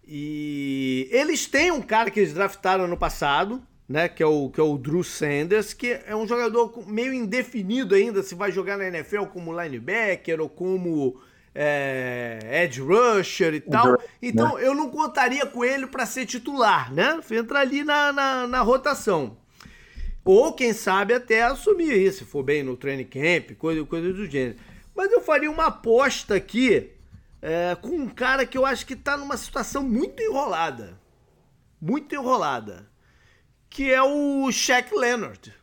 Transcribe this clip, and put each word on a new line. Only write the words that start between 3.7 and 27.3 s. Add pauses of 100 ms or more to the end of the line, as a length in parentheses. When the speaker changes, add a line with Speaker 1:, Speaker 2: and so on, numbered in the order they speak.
Speaker 1:
né,
que
é
o,
que
é
o
Drew
Sanders,
que
é
um
jogador
com,
meio
indefinido
ainda
se
vai
jogar
na
N
F
L
como
linebacker
ou
como, (340)
é, (260)
edge
rusher
e
tal.
Speaker 2:
Uhum, (240)
Speaker 1:
Então,
Speaker 2:
né?
Speaker 1:
eu
não
contaria
com
ele
pra
ser
titular,
né? (120)
Entra
ali
na,
na,
na
rotação. (880)
Ou,
quem
sabe,
até
assumir
isso,
se
for
bem
no
training
camp,
coisa,
coisa
do
gênero. (380)
Mas
eu
faria
uma
aposta
aqui, (500)